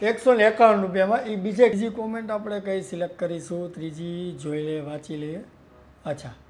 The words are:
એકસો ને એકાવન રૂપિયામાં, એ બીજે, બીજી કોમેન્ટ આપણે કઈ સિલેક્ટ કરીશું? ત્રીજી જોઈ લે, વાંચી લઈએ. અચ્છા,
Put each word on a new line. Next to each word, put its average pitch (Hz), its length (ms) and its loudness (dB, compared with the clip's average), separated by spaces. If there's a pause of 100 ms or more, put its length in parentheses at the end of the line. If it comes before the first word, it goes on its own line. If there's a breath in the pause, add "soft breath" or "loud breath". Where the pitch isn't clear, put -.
એકસો 226 320 4
ને 214 100 6
એકાવન 220 380 6
રૂપિયામાં, 190 420 2
એ 214 120 -6
બીજે, 202 320 4
બીજી 202 200 0
કોમેન્ટ 220 420 -8
આપણે 208 300 -6
કઈ 190 200 -4
સિલેક્ટ 175 380 -6
કરીશું? 170 560 -6
ત્રીજી 165 680 -8
જોઈ 151 200 -6
લે, 156 180 -6
વાંચી 151 360 -10
લઈએ. 156 280 -10 (640)
અચ્છા, 135 280 -8 (160)